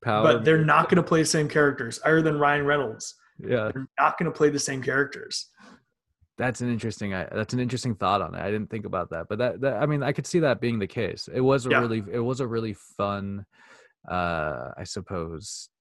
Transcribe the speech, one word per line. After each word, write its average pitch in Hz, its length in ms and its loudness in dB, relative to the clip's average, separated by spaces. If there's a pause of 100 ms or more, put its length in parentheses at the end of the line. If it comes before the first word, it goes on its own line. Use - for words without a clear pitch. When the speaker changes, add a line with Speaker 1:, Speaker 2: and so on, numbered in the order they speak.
Speaker 1:
power 107 200 2
Speaker 2:
But 120 220 6
they're 160 120 6
Speaker 1:
move. 156 100 2
Speaker 2:
not 156 220 6
gonna 175 140 6
play 160 180 4
the 151 60 2
same 151 220 2
characters, 139 560 2
other 160 160 6
than 156 160 2
Ryan 143 280 4
Reynolds. 139 500 -2 (240)
Speaker 1:
Yeah. 107 340 -2
Speaker 2:
They're 135 140 -8 (120)
not 151 180 4
gonna 165 140 0
play 151 180 4
the 143 100 -2
same 135 240 -4
characters. - 640 -4 (880)
Speaker 1:
That's 123 240 -2
an 123 100 -2
interesting, 107 420 -4
I, 92 180 -4
that's 107 220 -4
an 123 60 0
interesting 120 360 -2
thought 98 260 2
on 85 140 -4
it. 87 60 -6
I 87 100 -4
didn't 107 180 -4
think 110 160 -8
about 90 260 -4
that, 82 180 -8
but 107 80 -4
that, 117 240 -2
that, 127 200 0
I 147 40 2
mean, 147 180 0
I 131 80 -2
could 147 140 -4
see - 140 0
that 131 200 2
being 117 200 0
the 98 80 -2
case. - 440 -4
It 123 100 -2
was 131 260 4
a - 20 -4
Speaker 2:
Yeah. 135 100 6
Speaker 1:
really, 113 320 0
it 120 80 -2
was 123 200 -2
a 131 80 -2
really 113 260 -4
fun, 101 720 -6 (640)
uh, 78 680 -2
I 82 80 -12
suppose 85 840 -10 (120)